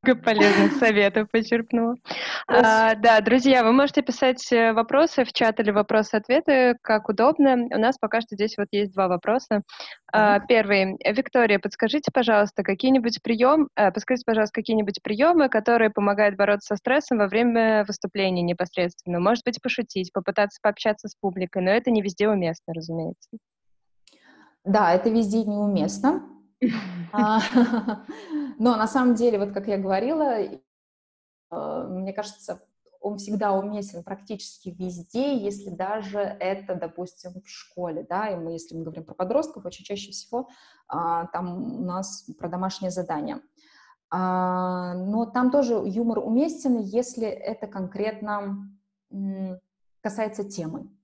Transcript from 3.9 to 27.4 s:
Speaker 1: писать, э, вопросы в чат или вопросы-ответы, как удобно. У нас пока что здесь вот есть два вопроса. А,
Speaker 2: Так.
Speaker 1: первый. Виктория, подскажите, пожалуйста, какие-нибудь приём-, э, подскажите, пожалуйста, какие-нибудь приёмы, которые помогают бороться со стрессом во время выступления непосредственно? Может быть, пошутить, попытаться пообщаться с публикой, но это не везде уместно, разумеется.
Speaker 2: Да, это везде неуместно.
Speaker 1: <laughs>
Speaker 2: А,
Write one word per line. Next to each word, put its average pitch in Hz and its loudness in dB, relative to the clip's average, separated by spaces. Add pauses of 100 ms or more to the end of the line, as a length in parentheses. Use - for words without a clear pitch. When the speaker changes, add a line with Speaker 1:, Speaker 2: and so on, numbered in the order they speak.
Speaker 1:
писать, 254 0
э, 226 4
вопросы 254 2
в - -6
чат 226 2
или 214 2
вопросы-ответы, 233 2
как 214 0
удобно. 254 4 (160)
У - -2
нас 240 2
пока 226 -2
что 226 -10
здесь 208 -2
вот 202 -4
есть 202 -2
два 190 0
вопроса. 208 0 (500)
А, 208 4
Speaker 2:
Так. 202 -6
Speaker 1:
первый. 202 2
Виктория, 214 2
подскажите, 226 -2
пожалуйста, 214 2
какие-нибудь 240 0
приём-, 254 2
э, 190 4
подскажите, 247 -4
пожалуйста, 220 0
какие-нибудь 214 -2
приёмы, 285 2
которые 226 2
помогают 202 2
бороться 202 0
со - -4
стрессом 254 0
во 208 2
время 220 2
выступления 190 -2
непосредственно? 175 -2
Может 220 2
быть, 233 -4
пошутить, 208 -6
попытаться 202 -2
пообщаться 214 -2
с - -16
публикой, 185 -4
но 185 2
это 240 2
не 214 4
везде 202 0
уместно, 175 -2
разумеется. 165 -8 (1400)
Speaker 2:
Да, 196 2
это 185 2
везде 220 0
неуместно. 208 -2 (380)
Speaker 1:
<laughs> 240 0 (420)
Speaker 2:
А, 214 2